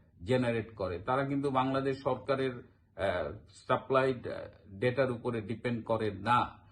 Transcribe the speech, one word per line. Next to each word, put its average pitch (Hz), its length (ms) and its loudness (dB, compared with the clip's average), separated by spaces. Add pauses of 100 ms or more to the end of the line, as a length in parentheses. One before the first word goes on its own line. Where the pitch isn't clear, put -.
(240)
জেনারেট 117 500 2
করে। 90 240 -2
তারা 127 260 0
কিন্তু 139 260 0
বাংলাদেশ 135 520 0
সরকারের, 131 500 0 (440)
আহ, 90 360 0 (160)
সাপ্লাইড, 131 800 0
আহ, - 180 -8 (320)
ডেটার 123 320 2
উপরে 117 300 -4
ডিপেন্ড 110 440 -4
করে 110 260 0
না। 107 480 0 (140)